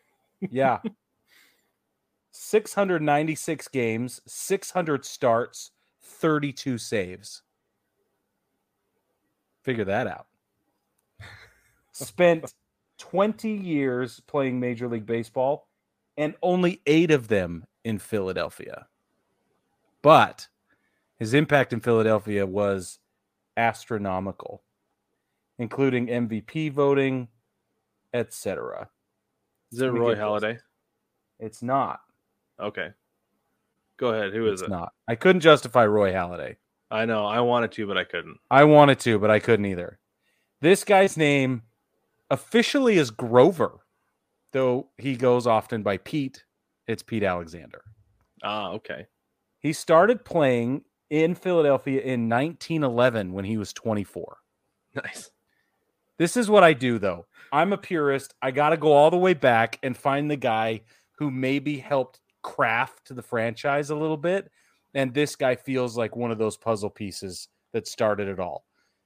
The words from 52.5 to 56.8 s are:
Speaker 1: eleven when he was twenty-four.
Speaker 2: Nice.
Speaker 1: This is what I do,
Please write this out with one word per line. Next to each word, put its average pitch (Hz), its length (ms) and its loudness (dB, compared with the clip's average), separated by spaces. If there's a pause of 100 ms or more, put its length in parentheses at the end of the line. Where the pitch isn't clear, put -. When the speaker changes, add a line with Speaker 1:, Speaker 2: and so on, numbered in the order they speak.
Speaker 1:
eleven 117 500 0
when 95 120 -6
he 110 120 -4
was 101 140 -6
twenty-four. 101 680 -6 (580)
Speaker 2:
Nice. - 340 -12 (880)
Speaker 1:
This 170 180 0
is 226 140 0
what 208 140 8
I 160 100 8
do, 123 240 0